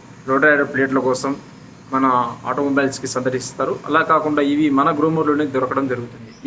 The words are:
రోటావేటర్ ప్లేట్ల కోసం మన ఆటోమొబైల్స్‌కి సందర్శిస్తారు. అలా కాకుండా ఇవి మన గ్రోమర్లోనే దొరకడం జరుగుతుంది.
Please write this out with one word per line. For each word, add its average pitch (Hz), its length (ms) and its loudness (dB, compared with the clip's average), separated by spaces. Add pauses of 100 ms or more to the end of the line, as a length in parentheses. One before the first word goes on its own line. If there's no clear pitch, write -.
(300)
రోటావేటర్ 143 440 4
ప్లేట్ల 135 260 0 (100)
కోసం 131 220 -2 (640)
మన 131 120 2 (440)
ఆటోమొబైల్స్‌కి 135 640 0
సందర్శిస్తారు. 131 600 -4 (140)
అలా 151 220 2
కాకుండా 151 320 2 (120)
ఇవి 151 120 2 (140)
మన 151 180 4
గ్రోమర్లోనే 151 560 2
దొరకడం 135 380 0
జరుగుతుంది. 120 400 -10 (160)